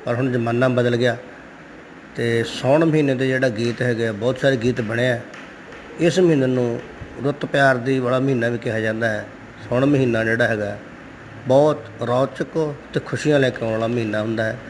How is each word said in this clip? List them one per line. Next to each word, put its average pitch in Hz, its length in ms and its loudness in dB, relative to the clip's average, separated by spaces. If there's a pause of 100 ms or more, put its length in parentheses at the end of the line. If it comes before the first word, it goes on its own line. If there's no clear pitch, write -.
ਪਰ 120 100 -2
ਹੁਣ 127 180 0
ਜ਼ਮਾਨਾ 120 360 0
ਬਦਲ 120 280 2
ਗਿਆ 120 200 2 (1000)
ਤੇ 117 280 0
ਸਾਉਣ 147 400 2
ਮਹੀਨੇ 151 300 2
ਦੇ 127 120 0
ਜਿਹੜਾ 131 220 2
ਗੀਤ 117 340 -2
ਹੈਗੇ 117 260 0
ਆ, 113 40 -2
ਬਹੁਤ 117 260 -2
ਸਾਰੇ 135 180 2
ਗੀਤ 120 240 0
ਬਣੇ 117 300 0
ਆ। 117 100 -2 (800)
ਇਸ 170 180 2
ਮਹੀਨੇ 160 280 4
ਨੂੰ 123 340 0 (440)
ਰੁੱਤ 139 200 -4
ਪਿਆਰ 135 320 4
ਦੀ 131 220 0
ਵਾਲਾ 127 200 0
ਮਹੀਨਾ 127 300 2
ਵੀ 120 100 -2
ਕਿਹਾ 110 220 -4
ਜਾਂਦਾ 110 280 0
ਹੈ। 104 180 -4 (420)
ਸਾਉਣ 123 180 2
ਮਹੀਨਾ 127 380 4
ਜਿਹੜਾ 113 220 2
ਹੈਗਾ, 104 300 -2 (720)
ਬਹੁਤ 143 380 4 (220)
ਰੌਚਕ 139 680 -2 (200)
ਤੇ 139 60 0
ਖੁਸ਼ੀਆਂ 147 400 2
ਲੈ 127 100 4
ਕੇ - 140 -6
ਆਉਣ 113 80 -2
ਵਾਲਾ 110 140 0
ਮਹੀਨਾ 110 360 0
ਹੁੰਦਾ 110 220 -2
ਹੈ। 113 140 -4 (120)